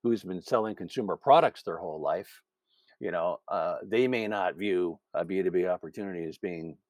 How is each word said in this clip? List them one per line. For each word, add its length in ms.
who's 200
been 180
selling 340
consumer 420
products 460
their 140
whole 240
life, 400
you 120
know, 280
uh, 360
they 240
may 180
not 300
view 420
a 120
B 180
two 80
B 160
opportunity 580
as 140
being, 380